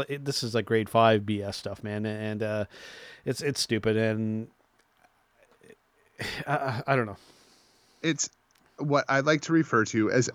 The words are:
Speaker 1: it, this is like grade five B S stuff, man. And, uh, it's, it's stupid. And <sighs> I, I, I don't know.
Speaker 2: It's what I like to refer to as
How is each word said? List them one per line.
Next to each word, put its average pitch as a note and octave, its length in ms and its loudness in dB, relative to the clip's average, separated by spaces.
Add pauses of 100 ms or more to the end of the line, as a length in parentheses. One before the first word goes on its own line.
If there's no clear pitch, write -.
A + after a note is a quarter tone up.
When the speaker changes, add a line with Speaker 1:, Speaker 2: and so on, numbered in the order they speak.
Speaker 1:
it, C#3+ 160 -6
this C#3 200 -4
is A2+ 100 -6
like A2 100 0
grade A2 240 2
five A2+ 380 6
B G#2 160 -2
S G2+ 140 -6
stuff, - 280 -10
man. G#2+ 220 -6
And, G#2+ 360 -4
uh, G#2+ 220 -2 (600)
it's, - 180 -4
it's C#3+ 180 -2
stupid. A2 360 0
And A2 520 -2 (1700)
<sighs> - 0 - (260)
I, C#3 100 -2
I, B2+ 320 -4
I C#3 80 4
don't A#2 100 0
know. G2 100 -10 (880)
Speaker 2:
It's D#3 280 -2 (480)
what C#3+ 300 2
I C3+ 120 4
like D3+ 220 2
to D#3+ 100 -2
refer C3 340 4
to G#2+ 240 2
as B2 240 2